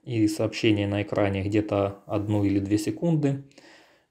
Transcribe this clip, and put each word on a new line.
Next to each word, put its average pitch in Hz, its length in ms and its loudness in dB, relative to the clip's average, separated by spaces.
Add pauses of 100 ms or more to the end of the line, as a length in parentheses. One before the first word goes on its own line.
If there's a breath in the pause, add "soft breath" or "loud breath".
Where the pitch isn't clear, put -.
и 113 240 0
сообщение 107 600 0
на 101 160 -2
экране 98 380 0
где-то 101 640 0
одну 104 380 -2
или 98 160 2
две 101 180 0
секунды 139 680 0 (640 loud breath)